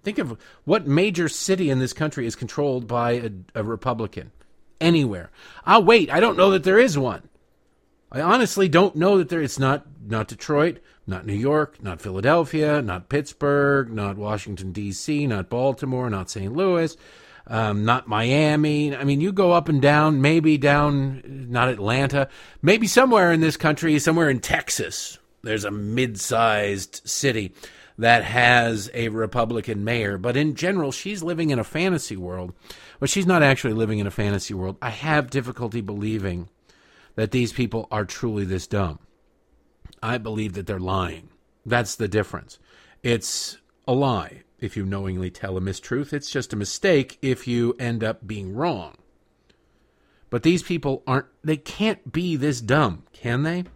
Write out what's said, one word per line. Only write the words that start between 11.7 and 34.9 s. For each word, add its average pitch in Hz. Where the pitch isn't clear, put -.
not 90
Philadelphia, 147
not 90
Pittsburgh, 143
not 101
Washington, 101
D 101
C, 147
not 101
Baltimore, 127
not 95
Saint 101
Louis, 170
um, 107
not 120
Miami. 147
I 131
mean, 143
you 190
go 185
up 170
and 147
down, 151
maybe 156
down, 143
not 123
Atlanta, 131
maybe 208
somewhere 226
in 165
this 160
country, 156
somewhere 160
in 127
Texas, -
there's 110
a 104
mid-sized 107
city 110
that 117
has 117
a 117
Republican 110
mayor. 104
But 117
in 147
general, 170
she's 190
living 165
in 131
a 110
fantasy 156
world. 90
But 139
she's 190
not 175
actually 131
living 110
in 101
a 98
fantasy 101
world. 95
I 123
have 143